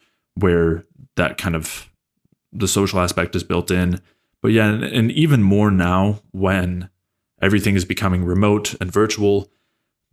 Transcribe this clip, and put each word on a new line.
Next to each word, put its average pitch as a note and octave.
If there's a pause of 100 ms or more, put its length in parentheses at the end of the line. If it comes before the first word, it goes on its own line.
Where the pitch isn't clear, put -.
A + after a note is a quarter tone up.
(340)
where E2+ (320)
that -
kind F2+
of, - (640)
the G2+
social G2
aspect F2
is F2
built F2
in. F2+ (420)
But A2
yeah, A2
and, G#2+
and A2+
even D3
more G2+
now F#2+ (120)
when F#2 (500)
everything G2
is E2+
becoming F#2
remote G#2
and F#2+
virtual, G2+ (640)